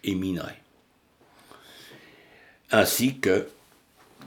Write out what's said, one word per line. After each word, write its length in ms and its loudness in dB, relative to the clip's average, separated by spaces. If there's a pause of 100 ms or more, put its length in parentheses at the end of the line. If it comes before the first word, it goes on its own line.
et 100 -2
minerais. 480 -6 (2000)
Ainsi 480 2
que, 280 2 (800)